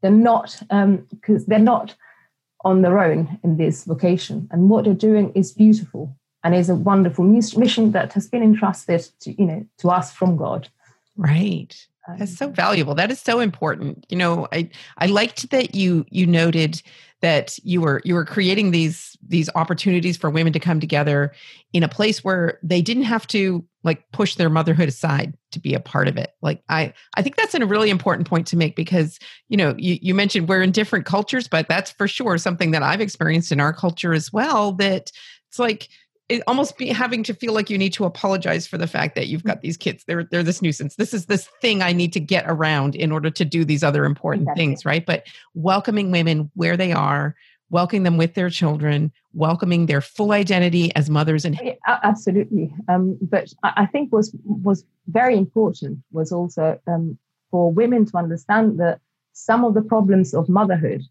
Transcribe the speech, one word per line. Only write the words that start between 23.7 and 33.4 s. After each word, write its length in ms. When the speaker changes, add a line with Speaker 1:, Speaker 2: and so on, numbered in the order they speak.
Speaker 2:
like, 300
push 240
their 120
motherhood 400
aside 480
to 100
be 140
a 60
part 280
of 80
it. 240
Like, 280
I, 260
I 80
think 140
that's 180
a 120
really 240
important 380
point 200
to 80
make, 200
because, 420
you 80
know, 200
you, 240
you 140
mentioned 340
we're 140
in 100
different 320
cultures, 440
but 200
that's 220
for 180
sure 300
something 320
that 140
I've 160
experienced 520